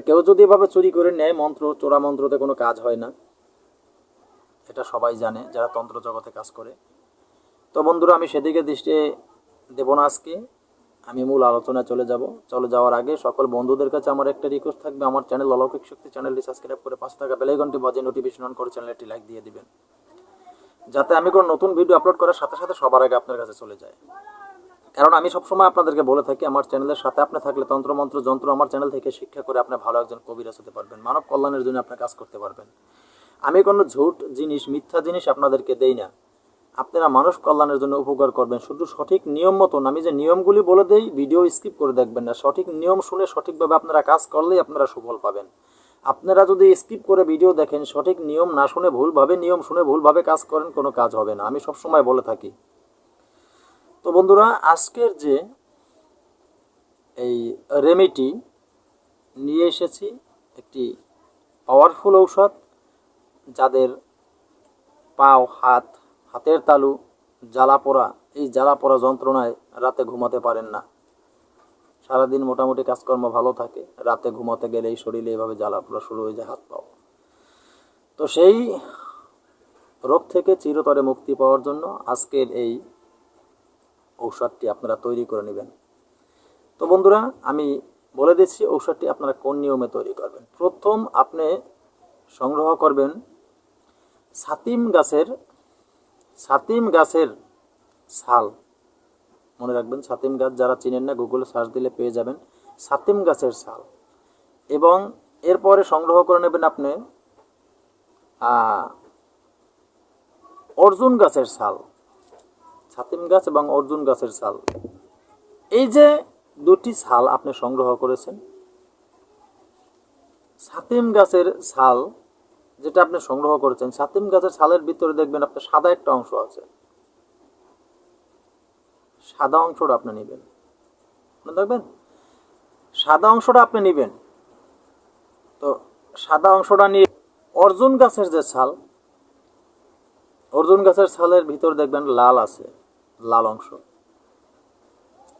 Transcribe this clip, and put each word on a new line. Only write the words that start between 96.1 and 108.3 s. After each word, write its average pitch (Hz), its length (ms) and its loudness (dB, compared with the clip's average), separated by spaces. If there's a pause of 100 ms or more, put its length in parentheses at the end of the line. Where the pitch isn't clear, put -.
ছাতিম 220 400 -2 (120)
গাছের 160 340 2 (800)
ছাল। 120 360 0 (1160)
মনে 123 180 -8
রাখবেন, 120 300 -6
ছাতিম 135 340 -6
গাছ 131 100 0 (100)
যারা 127 220 2
চিনেন 127 240 -4
না, 139 140 -6
Google-এ 127 300 -4
সার্চ 117 240 -6
দিলে 127 220 -4
পেয়ে 120 200 -6
যাবেন 120 180 -6 (500)
ছাতিম 202 320 -2 (100)
গাছের 135 340 -2
ছাল। 110 200 -20 (880)
এবং 165 280 4 (460)
এরপরে 196 380 4 (120)
সংগ্রহ 165 240 2 (100)
করে 175 180 4
নেবেন 165 260 0
আপনি, 139 200 -6 (1500)